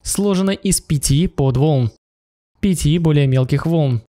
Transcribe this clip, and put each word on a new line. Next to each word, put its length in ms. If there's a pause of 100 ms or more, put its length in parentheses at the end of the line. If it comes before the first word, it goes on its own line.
сложена 480
из 300
пяти 460
подволн, 640 (680)
пяти 400
более 260
мелких 400
волн. 360 (100)